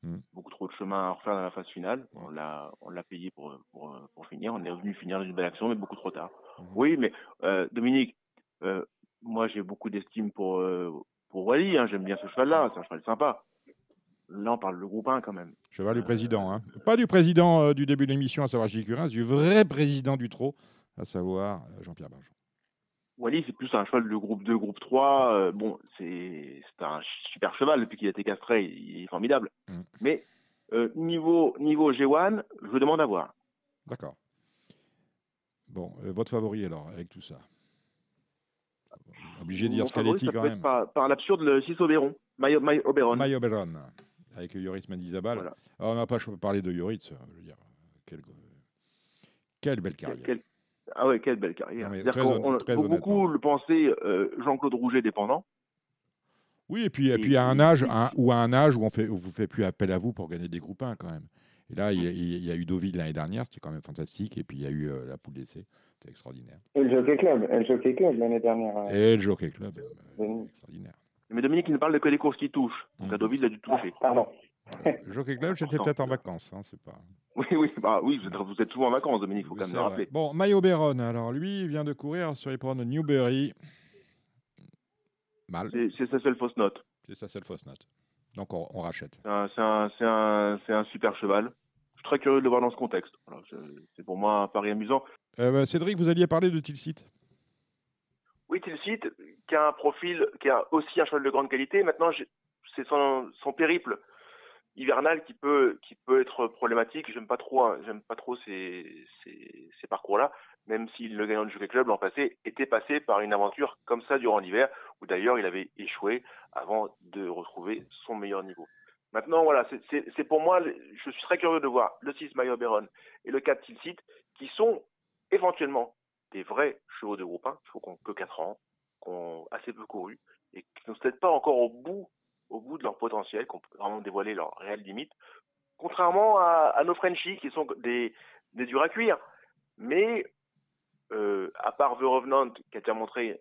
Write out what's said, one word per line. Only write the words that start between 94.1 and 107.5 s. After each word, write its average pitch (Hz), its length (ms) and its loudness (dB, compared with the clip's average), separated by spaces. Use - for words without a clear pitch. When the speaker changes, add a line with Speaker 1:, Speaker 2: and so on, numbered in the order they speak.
Speaker 2:
moi 104 240 2
un 98 60 0
pari 104 240 -2
amusant. 107 320 -2
Speaker 1:
Euh, 123 120 2
bah, 139 140 4
Cédric, 170 320 -2
vous 170 120 2
alliez 170 180 4
parler 170 220 2
de 165 100 0
Tilsit. 151 480 -10
Speaker 2:
Oui, - 120 -2
Tilsit, 208 400 -8
qui 160 80 0
a 151 120 6
un 147 60 4
profil, 156 540 0
qui 139 100 2
a 120 220 4
aussi 156 280 2
un 156 60 4
cheval 143 180 0
de 139 60 0
grande 139 200 2
qualité. 135 340 2
Maintenant, 165 280 2
j'ai, 156 160 -8
c'est 131 120 -6
son, 139 420 2
son 139 120 -4
périple 160 460 0
hivernal 139 480 2
qui 123 100 -20
peut, 143 500 4
qui - 120 -20
peut 131 260 4
être 127 260 -2
problématique. 117 640 -2
J'aime 113 140 -12
pas 123 100 -2
trop, 131 260 2